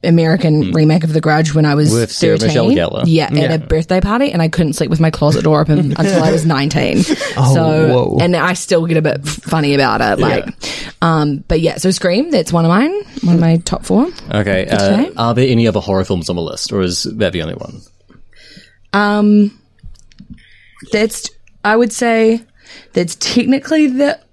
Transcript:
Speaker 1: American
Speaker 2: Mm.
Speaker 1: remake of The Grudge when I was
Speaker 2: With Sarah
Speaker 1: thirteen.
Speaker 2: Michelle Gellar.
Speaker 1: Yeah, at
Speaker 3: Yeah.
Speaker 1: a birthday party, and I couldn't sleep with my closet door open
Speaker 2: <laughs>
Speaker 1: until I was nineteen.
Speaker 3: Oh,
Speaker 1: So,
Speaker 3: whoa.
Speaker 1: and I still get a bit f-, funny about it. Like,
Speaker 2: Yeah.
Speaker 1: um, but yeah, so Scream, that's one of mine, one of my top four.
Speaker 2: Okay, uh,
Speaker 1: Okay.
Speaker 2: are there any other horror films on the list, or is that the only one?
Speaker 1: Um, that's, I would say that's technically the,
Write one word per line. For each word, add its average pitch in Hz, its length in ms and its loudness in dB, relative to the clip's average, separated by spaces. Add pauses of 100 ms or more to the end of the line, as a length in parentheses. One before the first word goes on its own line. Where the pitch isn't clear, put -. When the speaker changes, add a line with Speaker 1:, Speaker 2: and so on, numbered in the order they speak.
Speaker 1:
American 160 600 2
Speaker 2:
Mm. 165 100 -2
Speaker 1:
remake 156 300 2
of 160 80 -2
The 160 80 2
Grudge 156 320 0
when 151 120 2
I 147 100 2
was 147 180 2
Speaker 2:
With 113 180 0
Sarah - 260 0
Speaker 1:
thirteen. 123 380 2
Speaker 2:
Michelle - 160 0
Gellar. - 140 -6
Speaker 1:
Yeah, 160 220 2
at - 60 -6
Speaker 3:
Yeah. 143 200 0
Speaker 1:
a 160 40 0
birthday 165 440 0
party, 220 320 0
and 170 80 0
I 160 80 2
couldn't 160 240 0
sleep - 160 -4
with 160 100 0
my 160 120 4
closet 151 340 0
door 151 160 2
open 151 180 2
Speaker 2:
<laughs> 143 180 -2
Speaker 1:
until 190 260 2
I - 80 2
was 160 140 0
nineteen. 139 580 0 (340)
Speaker 3:
Oh, 131 160 4
Speaker 1:
So, 160 340 2
Speaker 3:
whoa. 123 340 0
Speaker 1:
and 175 140 2
I 165 180 0
still 165 320 0
get 165 120 0
a 160 40 0
bit 151 220 -2
f-, 147 60 -8 (140)
funny 147 300 0
about 127 280 0
it. 107 200 0
Like, - 240 -2
Speaker 2:
Yeah. - 60 -12 (500)
Speaker 1:
um, 151 460 0
but 165 140 0
yeah, 160 160 -2
so 190 120 -2
Scream, 196 420 -2
that's 180 200 -2
one 165 140 2
of 165 40 2
mine, 247 240 2 (300)
one 175 120 2
of 170 60 2
my 165 220 2
top - 220 -6
four. 220 220 2 (260)
Speaker 2:
Okay, 98 340 0
uh, 98 240 0
Speaker 1:
Okay. 226 240 0
Speaker 2:
are 117 180 -2
there 127 140 2
any 117 220 2
other 101 100 0
horror 95 240 -2
films 90 260 -4
on 90 60 -2
the 87 60 -4
list, - 320 -8
or 101 80 -2
is 90 220 -4
that 104 280 -4
the 87 100 -6
only 85 140 -8
one? - 260 -16 (1120)
Speaker 1:
Um, 208 680 2 (1300)
that's, 220 380 -2 (340)
I 214 140 2
would 233 160 2
say 226 480 2 (520)
that's 175 220 -2
technically 277 720 0
the, 269 320 0 (140)